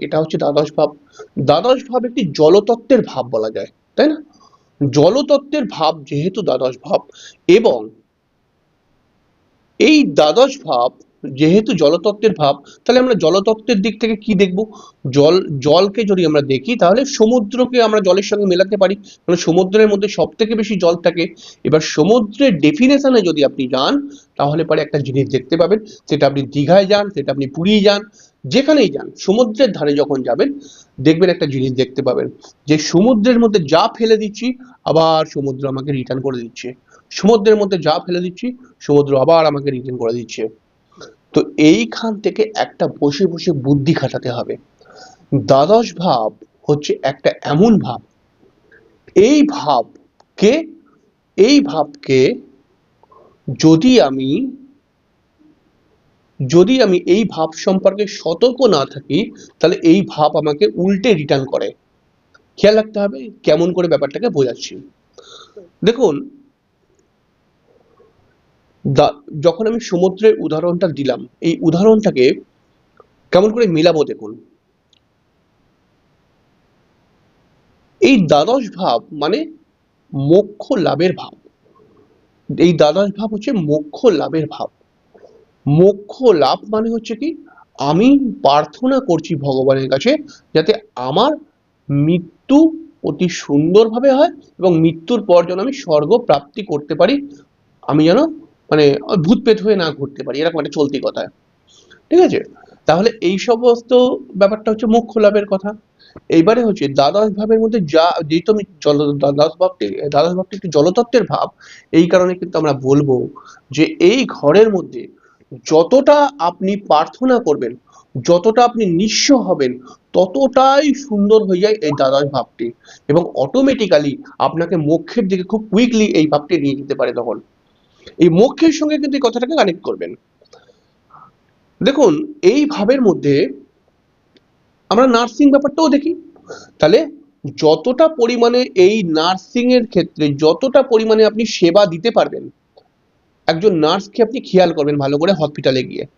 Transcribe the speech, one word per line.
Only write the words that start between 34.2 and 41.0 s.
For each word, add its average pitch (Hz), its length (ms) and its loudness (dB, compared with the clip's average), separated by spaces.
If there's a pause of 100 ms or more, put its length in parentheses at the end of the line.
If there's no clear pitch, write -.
দিচ্ছি 214 240 -8 (420)
আবার 160 320 2 (120)
সমুদ্র 135 300 -6 (100)
আমাকে 135 240 -8
রিটার্ন 127 280 -6
করে 131 180 -6
দিচ্ছে, 117 240 -14 (520)
সমুদ্রের 214 420 4
মধ্যে 196 160 -2 (100)
যা 151 80 0 (100)
ফেলে 175 200 -4
দিচ্ছি 180 220 -8 (380)
সমুদ্র 143 260 2 (120)
আবার 165 280 4
আমাকে 143 240 -6
রিটার্ন 127 280 -10
করে 113 160 -2
দিচ্ছে। 113 240 -10 (920)